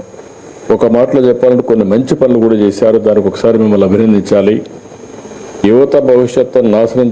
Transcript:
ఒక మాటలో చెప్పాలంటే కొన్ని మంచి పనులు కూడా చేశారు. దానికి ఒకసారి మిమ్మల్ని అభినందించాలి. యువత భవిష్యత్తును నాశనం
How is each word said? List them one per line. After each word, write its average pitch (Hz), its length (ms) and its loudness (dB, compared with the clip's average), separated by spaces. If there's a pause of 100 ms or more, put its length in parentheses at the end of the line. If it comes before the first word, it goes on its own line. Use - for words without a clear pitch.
(720)
ఒక 113 160 0
మాటలో 123 420 0
చెప్పాలంటే 123 340 0
కొన్ని 113 220 0
మంచి 113 300 -2
పనులు 123 240 2
కూడా 113 160 2
చేశారు. 107 440 0
దానికి 104 300 0
ఒకసారి 113 300 0
మిమ్మల్ని 104 280 2
అభినందించాలి. 101 760 0 (1000)
యువత 135 320 2
భవిష్యత్తును 127 760 0
నాశనం 117 420 0